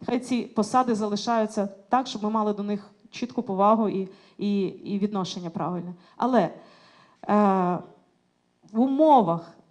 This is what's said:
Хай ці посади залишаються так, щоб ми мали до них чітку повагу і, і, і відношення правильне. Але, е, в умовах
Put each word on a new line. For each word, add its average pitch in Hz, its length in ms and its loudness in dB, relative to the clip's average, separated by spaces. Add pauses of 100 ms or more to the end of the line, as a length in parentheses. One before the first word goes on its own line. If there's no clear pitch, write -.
Хай 240 140 -2
ці 247 220 -4
посади 240 520 0
залишаються 214 760 -2 (200)
так, 254 180 0
щоб 214 160 -8
ми 214 80 -2
мали 214 220 0
до 202 100 -6
них 202 280 -6 (200)
чітку - 320 -6
повагу 208 460 2
і, 190 200 -4 (300)
і, 202 240 -2
і - 360 -6
відношення 190 520 -4
правильне. 175 440 -6 (220)
Але, 247 240 2
е, 165 100 2 (2250)
в 220 80 0
умовах 269 600 4 (300)